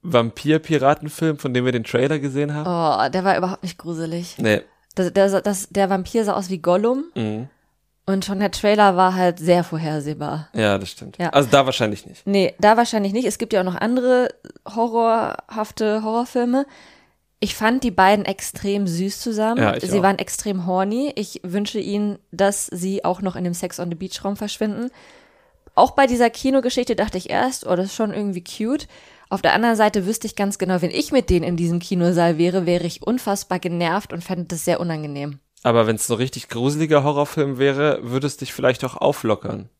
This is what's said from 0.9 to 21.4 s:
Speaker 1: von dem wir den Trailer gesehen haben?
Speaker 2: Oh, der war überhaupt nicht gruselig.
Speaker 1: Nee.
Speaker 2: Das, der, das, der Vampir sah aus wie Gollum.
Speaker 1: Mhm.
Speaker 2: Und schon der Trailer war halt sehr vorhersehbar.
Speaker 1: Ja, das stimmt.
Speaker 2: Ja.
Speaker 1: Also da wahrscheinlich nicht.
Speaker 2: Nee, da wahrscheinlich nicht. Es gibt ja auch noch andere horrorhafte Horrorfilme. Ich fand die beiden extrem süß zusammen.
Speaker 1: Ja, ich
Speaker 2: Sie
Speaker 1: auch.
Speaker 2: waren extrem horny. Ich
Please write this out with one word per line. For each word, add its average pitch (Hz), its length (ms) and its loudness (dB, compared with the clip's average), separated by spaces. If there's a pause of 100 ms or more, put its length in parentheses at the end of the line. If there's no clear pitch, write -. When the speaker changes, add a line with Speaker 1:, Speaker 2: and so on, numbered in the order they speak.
Speaker 1:
von 135 160 -4
dem 123 120 0
wir 127 60 2
den 120 120 -2
Trailer 139 360 0
gesehen 143 340 -4
haben? 151 140 -6
Speaker 2:
Oh, 156 420 2
der 185 140 -2
war 190 140 2
überhaupt 185 260 -4
nicht 175 140 -10
gruselig. 165 600 -8
Speaker 1:
Nee. 110 240 2 (340)
Speaker 2:
Das, 180 160 0
der, 196 300 4
das, 196 280 -2
der 196 200 0
Vampir 190 340 0
sah 202 100 0
aus 185 160 -4
wie 185 100 -6
Gollum. 214 460 0 (100)
Speaker 1:
Mhm. 110 340 -4 (580)
Speaker 2:
Und 196 160 0
schon 196 160 -4
der 202 120 0
Trailer 208 440 6
war 185 200 4
halt 180 240 2
sehr 175 240 4
vorhersehbar. 151 880 -6
Speaker 1:
Ja, 104 240 2
das 98 120 -6
stimmt. - 280 -18
Speaker 2:
Ja. 175 120 -2
Speaker 1:
Also 139 200 4
da 139 160 6
wahrscheinlich 117 400 -2
nicht. - 220 -20
Speaker 2:
Nee, 196 320 2
da 214 180 6
wahrscheinlich 214 360 0
nicht. 247 120 -2
Es - 140 -4
gibt 233 120 -4
ja 233 100 2
auch 208 40 0
noch 180 100 -4
andere 247 540 2 (460)
horrorhafte 220 1300 -2
Horrorfilme. 240 640 0 (720)
Ich 208 160 -4
fand 233 280 0
die 240 80 0
beiden 196 340 4
extrem 202 640 -4
süß 180 320 -4
zusammen. 220 420 -2
Speaker 1:
Ja, 208 140 2
ich - 140 -4
Speaker 2:
Sie 202 100 0
Speaker 1:
auch. 180 40 2
Speaker 2:
waren 196 160 4
extrem 190 480 -4
horny. 202 480 0
Ich - 280 -8